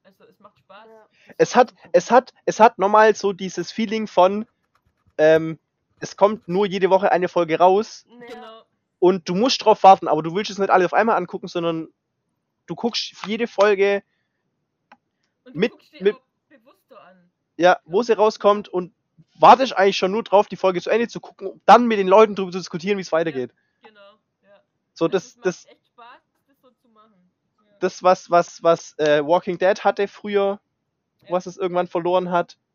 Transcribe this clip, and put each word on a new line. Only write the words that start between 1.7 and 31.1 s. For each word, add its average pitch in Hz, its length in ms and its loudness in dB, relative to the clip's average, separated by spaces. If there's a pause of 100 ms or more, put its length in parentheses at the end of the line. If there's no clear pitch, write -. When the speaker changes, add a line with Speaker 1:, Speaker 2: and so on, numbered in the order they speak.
Speaker 1:
gucken. - 180 -20
Speaker 3:
es 180 180 -2
hat, 254 220 2 (120)
es - 140 -4
hat 226 180 4
nochmal 214 380 2
so 196 180 -6
dieses 175 380 -12
Feeling 220 360 -6
von, 196 380 0 (720)
ähm, 160 400 2 (420)
es - 180 -16
kommt 208 300 -2
nur 190 200 -2
jede 185 240 -4
Woche 190 200 0
eine 175 160 0
Folge 160 300 -4
raus 185 500 -2
Speaker 2:
Ja. 240 200 -20
Speaker 1:
Genau. 226 360 -20 (360)
Speaker 3:
und 180 300 0
du 180 60 -4
musst 233 300 -4
drauf 214 180 2
warten, 190 240 6
aber 151 160 -2
du 165 100 -10
willst 208 180 -6
es 185 80 -14
nicht 196 100 -4
alle 180 160 2
auf 165 80 -6
einmal 208 240 0
angucken, 180 300 -10
sondern 170 420 -6 (800)
du 170 80 -12
guckst - 380 -8 (140)
jede 226 200 -6
Folge 202 540 0 (1400)
Speaker 1:
Und 254 120 -20
du - 40 -8
Speaker 3:
mit, 214 140 -2
Speaker 1:
guckst - 200 -20
die 294 100 -12
Speaker 3:
mit 208 120 0
Speaker 1:
auch - 60 -20 (280)
bewusster 247 520 -20
an. 180 300 -20 (260)
Speaker 3:
ja, 175 160 4 (100)
Speaker 1:
Ich 156 80 -20
Speaker 3:
wo - 60 -
Speaker 1:
glaub, 233 80 0
Speaker 3:
sie 233 80 0
rauskommt 208 560 0
und 180 240 -8 (460)
wartest 226 380 6
eigentlich 190 200 2
schon 185 140 -2
nur 220 120 -4
drauf, 202 240 2
die - 80 -14
Folge 180 260 -2
zu - 80 -10
Ende 226 180 -2
zu - 120 -16
gucken, - 280 -18
um - 180 -18
dann 233 220 6
mit 220 120 -2
den 190 80 -2
Leuten 208 280 6
drüber 185 160 -6
zu 190 80 -8
diskutieren, 185 380 -8
wie's 185 140 -10
Speaker 1:
Ja, 160 60 0
Speaker 3:
weitergeht. 139 340 -6 (300)
Speaker 1:
genau, 208 320 -20 (300)
ja. 196 180 -20 (320)
Speaker 3:
So, 165 120 -6
Speaker 1:
Also - 40 0
Speaker 3:
das, 185 160 -6
Speaker 1:
es - 100 -20
macht - 120 -14
Speaker 3:
das - 180 -8
Speaker 1:
echt - 220 -20
Spaß, 247 340 -20 (260)
das 277 140 -20
so 254 100 -20
zu 247 180 -20
machen. 214 420 -20 (340)
Ja. - 140 -20
Speaker 3:
das, 185 240 -6
was, 180 260 0
was, 170 340 -2
was, 165 360 -2
äh, 147 260 0
Walking 175 320 -2
Dead 190 260 -2
hatte 202 240 -2
früher, 202 520 -4 (640)